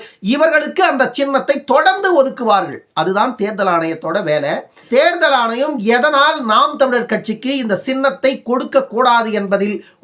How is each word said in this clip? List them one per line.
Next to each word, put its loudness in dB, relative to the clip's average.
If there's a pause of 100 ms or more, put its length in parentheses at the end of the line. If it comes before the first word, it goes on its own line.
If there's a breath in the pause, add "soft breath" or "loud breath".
(260 loud breath)
இவர்களுக்கு 2
அந்த 2
சின்னத்தை 0
தொடர்ந்து 2
ஒதுக்குவார்கள். 0 (140)
அதுதான் 0
தேர்தல் -2
ஆணையத்தோட -2
வேலை. -2 (340 soft breath)
தேர்தல் 2
ஆணையம் -2 (120)
எதனால் 2
நாம் 2
தமிழர் 0
கட்சிக்கு -4
இந்த -2
சின்னத்தை -2
கொடுக்க -2
கூடாது 2
என்பதில் -2 (240 loud breath)